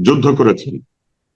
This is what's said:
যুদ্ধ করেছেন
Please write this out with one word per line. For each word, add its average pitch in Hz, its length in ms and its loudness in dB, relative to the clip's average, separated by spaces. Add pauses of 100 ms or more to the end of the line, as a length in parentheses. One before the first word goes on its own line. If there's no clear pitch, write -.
যুদ্ধ 139 260 2
করেছেন 135 520 0 (560)